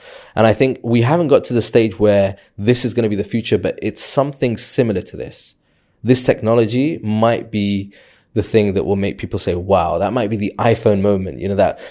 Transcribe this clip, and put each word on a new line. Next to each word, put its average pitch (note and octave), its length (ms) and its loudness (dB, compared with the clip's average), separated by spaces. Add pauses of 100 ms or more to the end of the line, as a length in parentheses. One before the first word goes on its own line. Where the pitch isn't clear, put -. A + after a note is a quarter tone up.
(360)
And A2 100 4
I A2 80 4
think C3 280 0
we A#2 200 2
haven't D#3 260 2
got C3 160 4
to - 100 -8
the A#2 80 2
stage A2+ 360 2
where G2+ 380 2 (200)
this A2 280 0
is A2+ 100 -4
gonna A#2 160 0
be G2+ 60 -2
the G2+ 80 -2
future, A2+ 340 -2
but F#2 240 -4
it's G#2+ 200 -6
something C3+ 540 -2
similar A2 460 -2
to - 140 -16
this. - 380 -14 (480)
This B2 200 2
technology A#2 800 0
might A2 480 0
be G2+ 420 -2 (400)
the G#2 120 0
thing G#2 300 2
that F#2 100 0
will F#2+ 120 0
make G2 220 -4
people - 220 -8
say, F2+ 160 -2
"Wow, F2 420 0
that G2 140 -2
might A#2 180 -2
be A2+ 60 -4
the G2+ 220 -4
iPhone G#2+ 420 2
moment," F#2+ 400 -2
you F#2 80 -4
know, G2 80 -2
that F#2+ 240 0 (100)